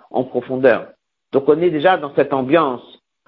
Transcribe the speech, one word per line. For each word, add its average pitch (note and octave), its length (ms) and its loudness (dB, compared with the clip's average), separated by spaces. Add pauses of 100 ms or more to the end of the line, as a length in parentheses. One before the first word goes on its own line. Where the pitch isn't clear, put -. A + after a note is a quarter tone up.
(100)
en - 140 -4
profondeur. B2+ 640 0 (440)
Donc C3+ 160 0
on D3+ 120 4
est F3 100 0
déjà E3 260 2
dans D3 200 -8
cette C#3+ 160 0
ambiance C3+ 500 0 (460)